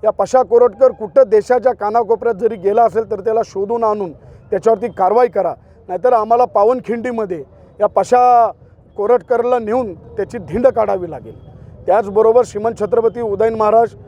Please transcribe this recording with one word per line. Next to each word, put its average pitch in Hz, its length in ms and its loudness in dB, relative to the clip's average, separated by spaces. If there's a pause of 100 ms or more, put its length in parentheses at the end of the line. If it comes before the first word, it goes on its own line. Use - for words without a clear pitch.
या 220 60 2
पशा 208 320 0
कोरटकर 240 480 4
कुठं 220 360 0
देशाच्या 220 460 2
कानाकोपऱ्यात 220 640 -2
जरी 196 220 -4
गेला 202 280 2
असेल, 214 260 -2
तर 208 100 -8
त्याला 220 240 -2
शोधून 220 400 -4
आणून 208 280 -4 (380)
त्याच्यावरती 214 380 -2
कारवाई 202 400 0
करा, 175 260 -4 (340)
नाहीतर 180 240 -2
आम्हाला 233 320 2
पावनखिंडीमध्ये 226 1000 -2 (360)
या 208 60 2
पशा 240 680 2 (440)
कोरटकरला 240 640 0
नेऊन 220 360 -4
त्याची - 440 -10
धिंड 190 280 -2
काढावी 196 440 0
लागेल. 110 400 -18 (360)
त्याचबरोबर 214 600 2
श्रीमंत 214 340 -6
छत्रपती 220 400 -2
उदयन 220 340 -2
महाराज 220 400 2 (140)